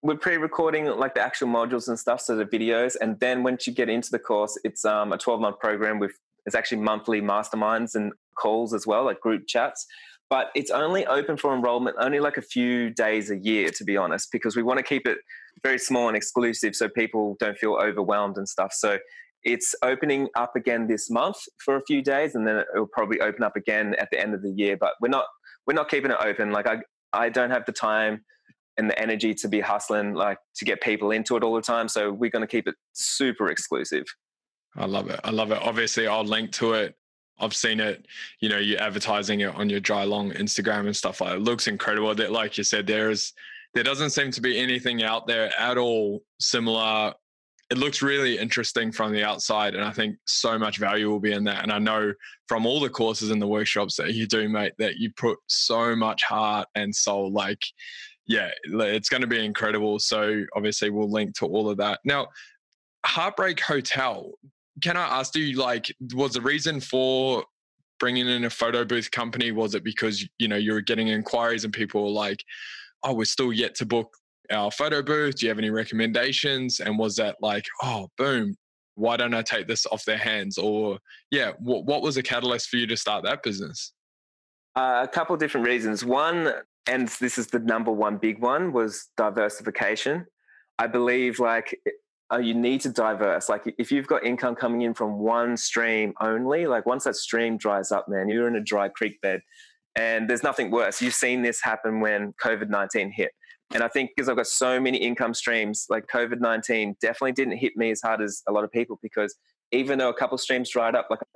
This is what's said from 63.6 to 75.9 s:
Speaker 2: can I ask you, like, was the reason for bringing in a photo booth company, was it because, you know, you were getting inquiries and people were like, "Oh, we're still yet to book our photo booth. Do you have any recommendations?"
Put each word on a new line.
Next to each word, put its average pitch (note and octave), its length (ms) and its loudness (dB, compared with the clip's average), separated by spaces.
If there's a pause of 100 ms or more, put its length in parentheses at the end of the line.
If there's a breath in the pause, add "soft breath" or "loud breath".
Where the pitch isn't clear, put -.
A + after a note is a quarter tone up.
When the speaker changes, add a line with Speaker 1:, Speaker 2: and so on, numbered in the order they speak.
Speaker 2:
can E3+ 140 0
I D#3+ 240 2
ask C3+ 160 -4
you, D3 220 0
like, B2 360 0 (200)
was C3 200 0
the B2 80 -2
reason D3 380 0
for C3 640 2 (560)
bringing B2 280 0
in A#2+ 180 0
a A#2 40 0
photo A#2 360 0
booth A#2 260 -2
company, A#2 400 -2
was A2 240 0
it F2+ 80 -2
because, G#2+ 420 -2 (140)
you A#2 80 2
know, G#2 80 0
you G#2+ 180 2
were G#2+ 80 0
getting A2 280 0
inquiries A2+ 560 0
and G#2 80 -4
people G#2 300 0
were G#2 60 0
like, G#2 340 -2 (600 loud breath)
"Oh, C3+ 100 0
we're A2 120 0
still B2+ 260 0
yet A2+ 240 0
to A#2+ 100 -4
book A2+ 300 -2 (340)
our G#2 220 0
photo D3 320 0
booth. D3 320 2
Do A#2 100 -2
you A2 40 4
have G#2+ 100 0
any G#2+ 100 0
recommendations?" A#2+ 1080 0